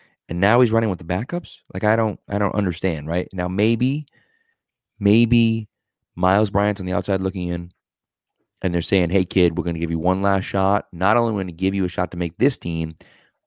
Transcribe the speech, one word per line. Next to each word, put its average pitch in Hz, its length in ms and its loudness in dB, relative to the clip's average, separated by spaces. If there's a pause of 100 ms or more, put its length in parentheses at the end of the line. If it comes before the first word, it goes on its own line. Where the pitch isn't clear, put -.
(300)
And 85 100 -4
now 107 220 4
he's 113 100 2
running 113 180 0
with 90 100 -4
the 82 60 -16
backups? 110 520 -6 (160)
Like, 92 100 -6
I 107 120 4
don't, 110 240 -2 (100)
I 101 100 -2
don't 104 160 0
understand, 85 520 -2
right?" 87 260 -2
Now, 90 140 -4
maybe, 117 600 0 (920)
maybe 113 680 4 (480)
Miles 98 340 4
Bryant's 101 300 0
on 92 80 -8
the 92 60 -2
outside 92 280 -2
looking 92 280 -4
in, 87 220 -6 (920)
and 87 120 -2
they're 87 80 2
saying, 90 280 2
"Hey, 92 160 2
kid, 87 320 2
we're 80 80 -2
gonna 82 140 -4
give 82 120 -4
you 82 80 -2
one 92 220 0
last 98 240 0
shot. 98 480 0
Not 98 240 2
only 117 160 0
we're 101 80 -2
gonna 92 100 -6
give 92 240 -2
you 95 100 0
a 87 40 -2
shot 90 220 -4
to 87 60 -10
make 85 200 -4
this 131 200 0
team, 82 380 -6 (520)